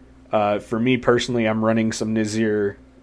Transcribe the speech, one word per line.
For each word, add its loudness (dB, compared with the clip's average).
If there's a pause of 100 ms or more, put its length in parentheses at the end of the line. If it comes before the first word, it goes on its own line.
(320)
uh, 0
for -6
me 2
personally, 0
I'm 0
running 2
some -4
Nazir, 0 (260)